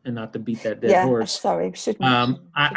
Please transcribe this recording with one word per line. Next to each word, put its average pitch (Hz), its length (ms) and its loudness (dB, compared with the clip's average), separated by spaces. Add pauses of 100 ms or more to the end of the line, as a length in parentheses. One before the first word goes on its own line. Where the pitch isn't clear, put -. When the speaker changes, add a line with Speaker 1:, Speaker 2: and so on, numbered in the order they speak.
Speaker 1:
and 123 100 -8
not 110 200 -10
to - 40 -8
beat 113 240 -6
that 107 180 -4
dead 113 100 2
Speaker 2:
Yeah, 185 140 6
Speaker 1:
horse, 120 360 0
Speaker 2:
sorry, 180 340 0
shouldn't - 300 -4
Speaker 1:
um, 123 280 4
Speaker 2:
mention - 220 -12
Speaker 1:
I, 147 220 2